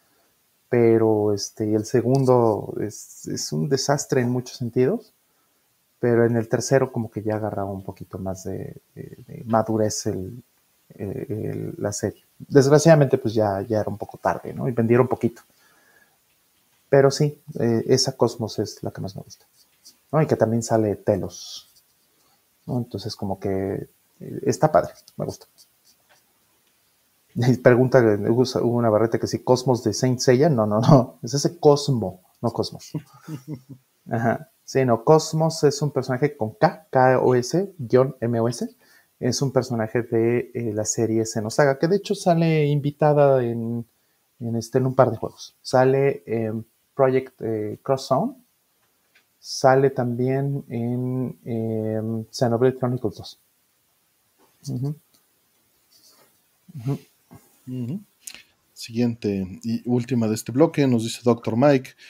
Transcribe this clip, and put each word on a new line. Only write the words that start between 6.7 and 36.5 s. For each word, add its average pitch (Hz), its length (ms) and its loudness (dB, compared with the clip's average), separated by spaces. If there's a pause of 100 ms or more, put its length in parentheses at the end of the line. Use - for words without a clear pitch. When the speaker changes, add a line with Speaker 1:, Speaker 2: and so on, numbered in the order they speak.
Speaker 1:
como 113 200 -6
que 107 100 -8
ya 107 140 -4
agarraba 104 360 -6
un 98 120 -10
poquito - 340 -14
más 92 280 -10
de, 98 320 -10 (180)
de, - 220 -16 (100)
de - 180 -16
madurez 110 600 0
el, 101 360 -8 (520)
eh, - 340 -8
el, 104 480 -6
la 104 140 -4
serie. - 320 -6 (160)
Desgraciadamente, 143 800 6
pues 110 160 -4
ya, 101 260 0
ya 107 200 -2
era 101 80 -4
un 104 100 -8
poco - 180 -14
tarde, - 360 -4
¿no? 131 140 -4
Y 131 40 -2
vendieron 120 360 4
poquito. - 360 -4 (1500)
Pero 139 220 6
sí, 147 280 -2 (200)
eh, 113 280 0
esa - 300 0
Cosmos 113 400 -2
es - 240 -6
la 107 100 -8
que - 100 -14
más 98 140 -10
me 101 60 -14
gusta, - 240 -20 (680)
¿no? 156 100 2
Y 147 40 4
que 139 100 2
también 113 280 0
sale 110 320 0
Telos, - 760 -6 (960)
¿no? 123 140 -4
Entonces, 110 360 -10
como 98 240 -8
que, 98 480 -4 (340)
eh, - 220 -12
está - 280 2
padre, - 220 2 (240)
me - 80 -6
gusta. - 200 -12 (1900)
Y 120 220 2
pregunta, 127 420 4
Hugo, 113 440 2 (180)
Hugo 120 200 0
Navarrete, 113 380 2
que - 80 -4
si 110 120 -4
Cosmos 123 440 0
de 107 100 0
Saint 127 260 -2
Seiya, 135 300 4
no, 117 160 2
no, 107 160 0
no, 127 420 6
es 117 100 -8
ese - 260 -2
Cosmo, 135 640 2 (200)
no 117 100 -2
Cosmos. - 400 -8 (640)
<laughs> - 560 -20
Ajá, 113 400 -4 (160)
sí, 135 180 0
no, 131 220 0
Cosmos 160 580 2
es 143 180 2
un 147 100 -2
personaje 135 440 -2
con 107 200 -8